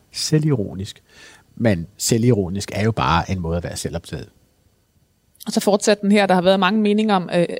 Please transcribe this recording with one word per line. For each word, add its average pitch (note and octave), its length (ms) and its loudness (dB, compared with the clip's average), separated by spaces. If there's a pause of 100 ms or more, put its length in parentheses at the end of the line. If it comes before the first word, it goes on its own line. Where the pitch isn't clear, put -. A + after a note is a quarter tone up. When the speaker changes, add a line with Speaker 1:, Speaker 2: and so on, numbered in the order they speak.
(120)
Speaker 1:
selvironisk. A#2+ 920 -2 (520)
Men F#2 320 0 (100)
selvironisk G2+ 760 0
er G2 100 -4
jo A2 80 2
bare E2 400 0
en F#2 80 -2
måde E2 180 -4
at E2+ 60 -4
være - 140 -10
selvoptaget. - 520 -10 (1160)
Speaker 2:
Og - 40 -6
så A3+ 80 -2
fortsat G#3 420 2
den G3+ 100 0
her. G#3 140 4
Der F#3 80 2
har F#3 80 4
været F#3+ 180 4
mange G3 220 2
meninger G#3 340 2
om, F3+ 180 -2
øh, F3 120 2 (140)